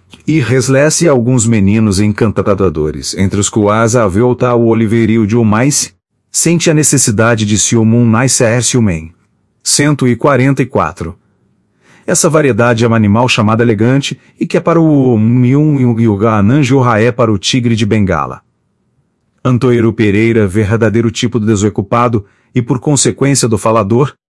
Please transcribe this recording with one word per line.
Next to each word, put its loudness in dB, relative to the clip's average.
e 0
Reslesse 0
e 2
alguns 0
meninos 2
encantadores, -2
entre -2
os -2
quais 0
havia 0
o 2
tal 0
Oliverio 0
de 0
Omais, 0
sente -2
a 2
necessidade 0
de 0
se -2
omun 2
nice 0
a 0
esse -2
homem. -2
Cento 0
e 0
quarenta 0
e -2
quatro. -6
Essa -2
variedade 2
é 2
um 2
animal 2
chamado 0
elegante, 0
e -4
que -2
é 2
para 0
o 2
miun 2
e 2
o 0
yuga 2
ananjo 2
raé 2
para 0
o -2
tigre -2
de -2
Bengala. -2
Antoiro 0
Pereira, 0
verdadeiro 0
tipo -4
do -2
desocupado, -2
e 0
por -4
consequência -2
do 0
falador, 0